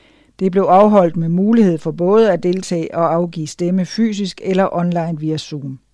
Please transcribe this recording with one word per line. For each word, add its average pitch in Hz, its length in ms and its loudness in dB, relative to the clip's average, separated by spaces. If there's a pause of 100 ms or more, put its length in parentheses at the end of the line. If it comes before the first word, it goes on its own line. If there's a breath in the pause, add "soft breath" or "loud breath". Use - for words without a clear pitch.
(380 soft breath)
Det 185 140 0
blev 190 100 2
afholdt 185 540 4
med 165 120 -2
mulighed 196 500 2
for 160 120 -6
både 190 420 2
at 170 100 -2
deltage 175 520 -4
og 165 200 0
afgive 165 320 -4
stemme 175 380 -2
fysisk 202 600 -4
eller 190 300 0
online 170 460 -2
via 156 160 -4
Zoom. 139 420 -10 (160)